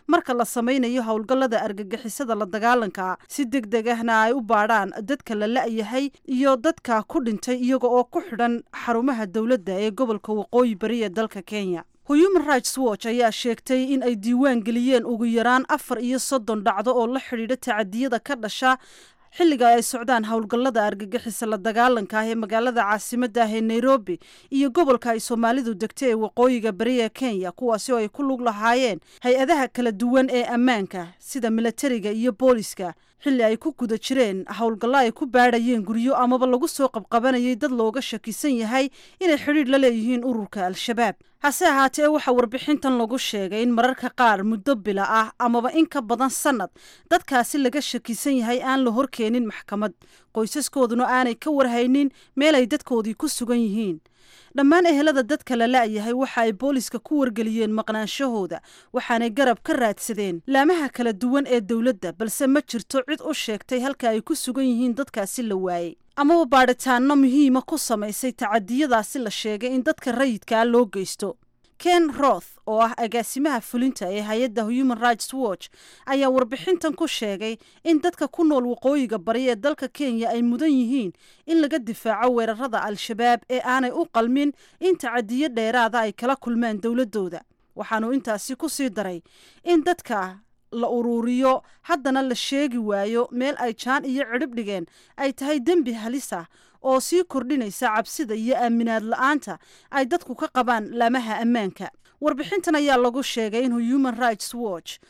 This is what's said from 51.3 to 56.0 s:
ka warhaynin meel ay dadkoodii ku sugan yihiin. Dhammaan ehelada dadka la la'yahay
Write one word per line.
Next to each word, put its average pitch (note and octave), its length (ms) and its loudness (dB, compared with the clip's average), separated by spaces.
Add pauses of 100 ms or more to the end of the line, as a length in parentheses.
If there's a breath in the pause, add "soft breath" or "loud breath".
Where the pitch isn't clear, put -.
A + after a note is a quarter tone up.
ka - 160 -4
warhaynin C4 560 2 (280 soft breath)
meel D4+ 200 4
ay B3+ 100 6
dadkoodii A3+ 480 -2
ku - 140 -4
sugan A#3+ 320 -2
yihiin. G#3 400 -2 (560 soft breath)
Dhammaan D4+ 300 6
ehelada D4 360 4
dadka B3+ 340 -2
la A#3 120 2
la'yahay A#3 480 2